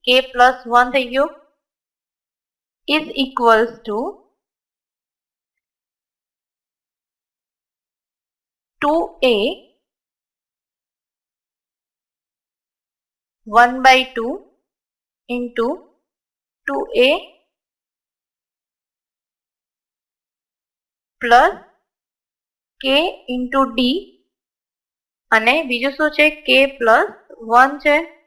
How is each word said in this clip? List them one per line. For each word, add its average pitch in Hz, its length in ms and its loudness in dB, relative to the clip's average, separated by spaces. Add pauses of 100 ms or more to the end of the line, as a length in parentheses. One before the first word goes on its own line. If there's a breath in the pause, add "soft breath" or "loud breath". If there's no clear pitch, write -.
k 254 180 2
plus 254 420 2
one 247 280 2
થઈ 269 160 0
ગયો, 269 180 -2 (1600)
is 302 260 -2
equals 233 580 0 (120)
to 214 140 -6 (4000)
two 294 160 0 (240)
A 240 140 2 (4000)
one 240 360 2
by 262 160 6 (160)
two 233 180 -6 (960)
into 240 380 -4 (1040)
ટુ 277 220 -6
એ 254 160 2 (4000)
પ્લસ 254 320 4 (1300)
કે 285 500 -2
into 254 340 -2 (100)
ડી 262 500 -4 (1040)
અને 233 320 0
બીજું 254 300 -4
શું 302 180 -2
છે? 302 200 0
કે 269 360 0
પ્લસ 269 420 0 (300)
વન 247 400 2
છે. 294 180 0 (300)